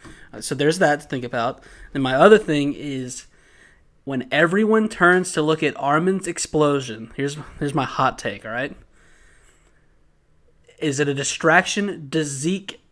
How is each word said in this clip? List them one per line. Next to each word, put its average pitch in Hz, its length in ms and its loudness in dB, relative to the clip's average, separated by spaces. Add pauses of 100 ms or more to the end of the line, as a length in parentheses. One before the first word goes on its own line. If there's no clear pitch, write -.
(320)
Uh, - 80 -16
so 139 140 -6
there's 151 240 2
that 147 220 2
to - 60 -20
think 127 180 -6
about. 120 380 -4 (300)
Then 139 100 -2
my 131 120 0
other 202 240 8
thing 147 360 -2
is 131 520 -10 (800)
when 131 280 -4
everyone 208 560 4
turns 180 440 4
to 160 100 -2
look 160 200 0
at 147 160 -2
Armin's 175 480 0
explosion, 143 920 -2
here's, 143 200 -4 (220)
here's 143 160 -4
my 139 100 0
hot 131 340 -2
take, 101 280 -8
all 110 60 -10
right? 127 220 -6 (2000)
Is 143 220 -2
it 143 80 0
a 143 60 0
distraction? 165 920 0
Does 156 200 -2
Zeke 151 520 -6 (120)